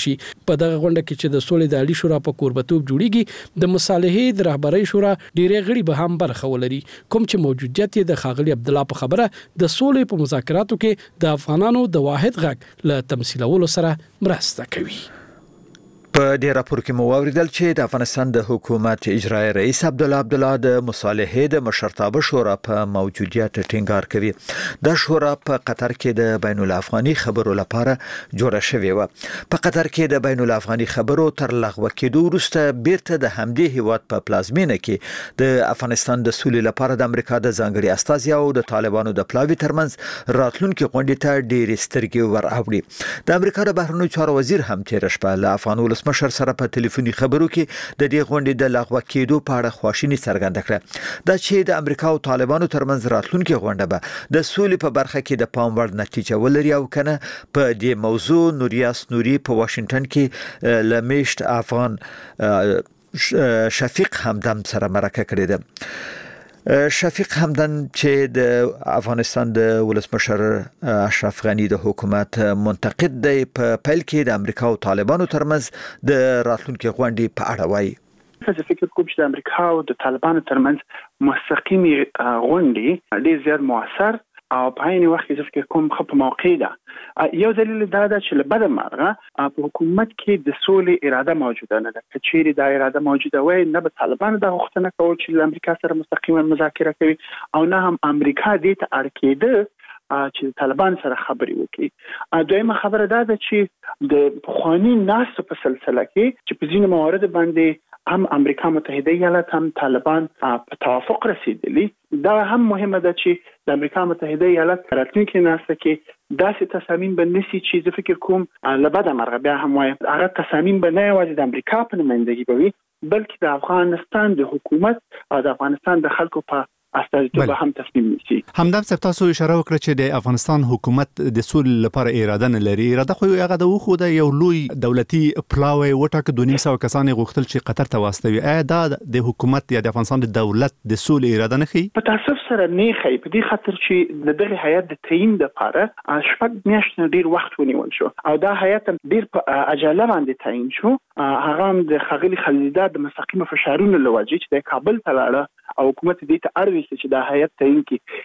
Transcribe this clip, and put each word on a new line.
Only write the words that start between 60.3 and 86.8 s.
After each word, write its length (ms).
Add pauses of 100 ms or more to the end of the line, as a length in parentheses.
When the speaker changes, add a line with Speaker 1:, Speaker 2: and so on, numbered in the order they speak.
Speaker 2:
اه، 500
له 200 (100)
میشت 400
افغان، 480
اه، 840 (340)
ش-، 200
اه، 340
شفیق 560
همدم 480
سره 140
مرکه 360
کړې 300
ده. 60 (1400)
شفیق 420
همدم 340 (280)
چې 100 (260)
د 320 (220)
افغانستان 640
د 320
ولسمشر 560 (400)
اشرف 640
غنی 220
د 180
حکومت 540 (260)
منتقد 580
دی، 220
په 420
پیل 220
کې 200
د 100
امریکا 280
او 200
طالبانو 460
ترمنځ 300 (480)
د 400
راتلونکي 360
غونډې 480
په 160
اړه 140 (100)
وایي. 180 (540)
Speaker 3:
زه 240
فکر 140
کوم 200
چې 140
د 120
امریکا 380
او 120 (120)
د 100
طالبانو 480
ترمنځ 260 (520)
مستقیمې، 680 (240)
اه، 180 (120)
غونډې 400 (340)
ډېر 220
زیات 260
مؤثر 540 (300)
او 220
په 100
عین 200
وخت 200
کې 100
زه 120
فکر 240
کوم 120 (120)
ښه 140
په 100
موقع 280 (120)
ده. 80 (480)